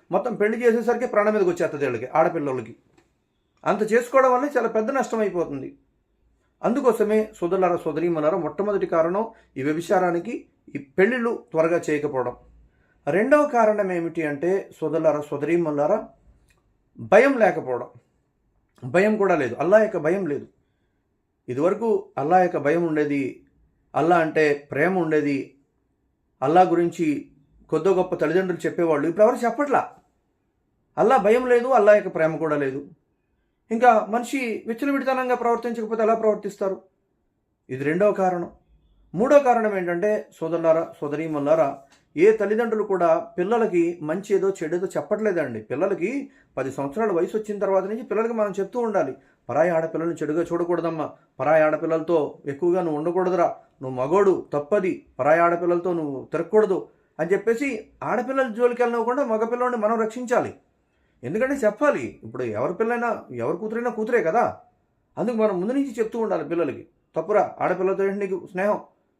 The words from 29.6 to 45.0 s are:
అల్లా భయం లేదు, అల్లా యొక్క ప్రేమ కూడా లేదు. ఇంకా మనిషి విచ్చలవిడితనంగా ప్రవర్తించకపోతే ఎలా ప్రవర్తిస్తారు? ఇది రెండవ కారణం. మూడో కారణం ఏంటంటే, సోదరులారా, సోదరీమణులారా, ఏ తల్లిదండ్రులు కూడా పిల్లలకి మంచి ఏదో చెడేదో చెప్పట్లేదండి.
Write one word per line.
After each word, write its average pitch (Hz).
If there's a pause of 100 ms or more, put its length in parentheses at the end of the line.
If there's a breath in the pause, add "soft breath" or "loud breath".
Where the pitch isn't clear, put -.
అల్లా 214
భయం 226
లేదు, 240
అల్లా 214
యొక్క 185
ప్రేమ 160
కూడా 151
లేదు. 139 (800)
ఇంకా 226
మనిషి 240
విచ్చలవిడితనంగా 254
ప్రవర్తించకపోతే 226
ఎలా 220
ప్రవర్తిస్తారు? 202 (880)
ఇది 131
రెండవ 180
కారణం. 185 (640)
మూడో 254
కారణం 233
ఏంటంటే, 180 (120)
సోదరులారా, 165
సోదరీమణులారా, 147 (380 soft breath)
ఏ 208
తల్లిదండ్రులు 214
కూడా 175
పిల్లలకి 180
మంచి 185
ఏదో 190
చెడేదో 175
చెప్పట్లేదండి. 175